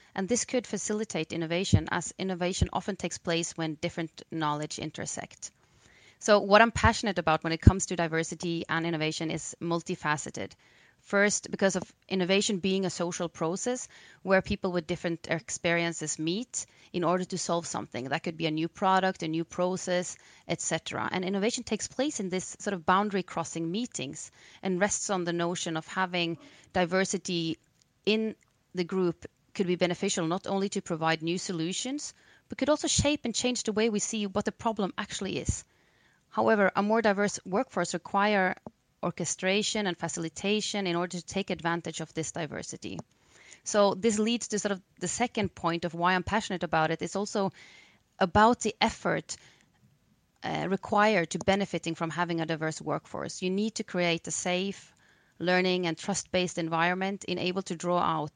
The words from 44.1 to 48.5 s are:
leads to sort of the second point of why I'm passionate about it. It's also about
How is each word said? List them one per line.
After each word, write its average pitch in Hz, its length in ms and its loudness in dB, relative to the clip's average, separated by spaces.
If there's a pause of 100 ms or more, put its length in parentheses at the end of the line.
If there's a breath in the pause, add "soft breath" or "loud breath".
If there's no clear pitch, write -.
leads 226 300 0
to 208 100 -2
sort 202 140 -2
of 190 100 -8 (160)
the 180 80 -6
second 220 480 -2
point 170 300 -2
of 165 100 -2
why 175 200 4
I'm 180 100 2
passionate 196 400 -2
about 160 260 2
it. 165 100 -2
It's 175 140 -6
also 196 380 0 (640 loud breath)
about 208 420 6